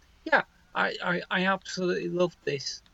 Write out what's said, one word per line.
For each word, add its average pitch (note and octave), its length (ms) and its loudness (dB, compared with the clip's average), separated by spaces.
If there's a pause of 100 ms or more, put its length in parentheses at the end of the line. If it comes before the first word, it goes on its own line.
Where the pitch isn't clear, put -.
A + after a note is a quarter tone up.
(260)
yeah, D#4+ 160 4 (320)
I, G3 280 0
I, F3+ 280 0
I F#3 160 2
absolutely F#3 640 -2
loved F3 340 0
this - 380 -6 (120)